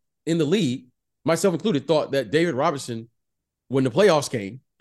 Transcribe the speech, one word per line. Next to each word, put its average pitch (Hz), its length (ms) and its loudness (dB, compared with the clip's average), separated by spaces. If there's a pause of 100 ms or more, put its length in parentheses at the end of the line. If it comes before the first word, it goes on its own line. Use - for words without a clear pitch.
(260)
in 165 100 0
the 160 80 2
league, 143 400 0 (400)
myself 165 300 0
included, 165 340 -2
thought 151 240 0
that 127 180 -2
David 165 240 0
Robinson, 123 540 -4 (600)
when 131 160 0
the 127 60 0
playoffs 160 400 4
came, 110 300 -8 (200)